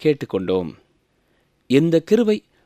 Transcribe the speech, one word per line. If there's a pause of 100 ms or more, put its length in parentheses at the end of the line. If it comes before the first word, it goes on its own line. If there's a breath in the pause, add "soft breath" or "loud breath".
கேட்டுக்கொண்டோம்." (920)
எந்த
கிருபை (220)